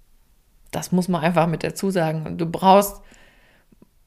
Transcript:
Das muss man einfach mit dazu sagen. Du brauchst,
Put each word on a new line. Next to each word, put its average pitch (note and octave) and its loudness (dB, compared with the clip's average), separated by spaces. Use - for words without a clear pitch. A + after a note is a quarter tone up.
Das - -8
muss F3+ 0
man F3 -2
einfach E3 2
mit D#3+ -2
dazu - -4
sagen. D#3+ -2
Du E3+ -4
brauchst, F#3+ 2